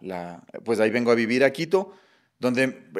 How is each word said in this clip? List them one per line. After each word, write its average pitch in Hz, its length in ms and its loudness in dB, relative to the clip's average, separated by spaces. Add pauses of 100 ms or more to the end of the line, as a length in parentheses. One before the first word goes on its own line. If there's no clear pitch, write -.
la, 87 420 -10 (220)
pues 113 140 0
ahí 110 100 4
vengo 120 220 0
a 117 40 6
vivir 120 280 2
a 135 100 4
Quito, 185 400 -2 (460)
donde 127 420 0 (180)